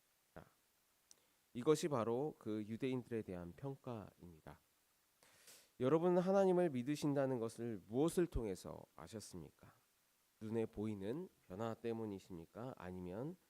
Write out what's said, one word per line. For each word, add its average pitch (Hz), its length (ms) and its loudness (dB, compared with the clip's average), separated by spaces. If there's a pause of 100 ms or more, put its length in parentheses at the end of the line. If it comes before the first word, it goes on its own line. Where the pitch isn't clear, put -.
(1500)
이것이 151 340 4
바로 127 500 2
그 107 280 -4
유대인들에 117 580 -2
대한 87 300 -6
평가입니다. 90 1080 -12 (1200)
여러분, 165 380 6
하나님을 185 520 6
믿으신다는 135 720 2
것을 113 480 -4
무엇을 160 400 4
통해서 92 580 -4 (100)
아셨습니까? - 800 -12 (640)
눈에 110 280 -2
보이는 107 600 -4 (200)
변화 110 260 -4
때문이십니까? 110 1040 -6
아니면 92 580 -6 (140)